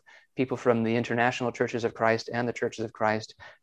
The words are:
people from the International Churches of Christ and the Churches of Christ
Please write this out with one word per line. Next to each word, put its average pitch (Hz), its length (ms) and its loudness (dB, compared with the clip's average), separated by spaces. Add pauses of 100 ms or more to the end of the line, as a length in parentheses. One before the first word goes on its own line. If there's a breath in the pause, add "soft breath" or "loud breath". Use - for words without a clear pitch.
(360 soft breath)
people 127 220 -2
from 117 260 4
the 113 120 2
International 120 560 0
Churches 117 320 -2
of 113 100 -2
Christ 113 400 2
and 120 140 -2
the 113 60 -2
Churches 113 320 -4
of 107 60 -10
Christ 110 440 -2 (280 loud breath)